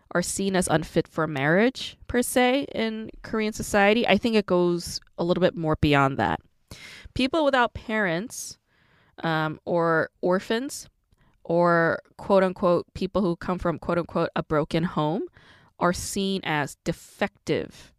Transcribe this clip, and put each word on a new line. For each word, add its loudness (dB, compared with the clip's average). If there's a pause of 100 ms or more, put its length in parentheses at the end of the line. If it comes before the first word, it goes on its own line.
(100)
are 0
seen -2
as 2
unfit 0
for -4
marriage, 0 (120)
per 0
se, 2
in -6 (120)
Korean -2
society. 2
I 4
think 0
it 4
goes 0 (160)
a -6
little 0
bit 4
more 0
beyond 4
that. 0 (760)
People 0
without 2
parents, -4 (640)
um, -2
or 2 (120)
orphans, -2 (560)
or 2 (160)
quote 4
unquote, 0
people -2
who -2
come -6
from -4
quote -4
unquote, -4
a -4
broken -2
home, -2 (560)
are 2
seen -4
as -4
defective -6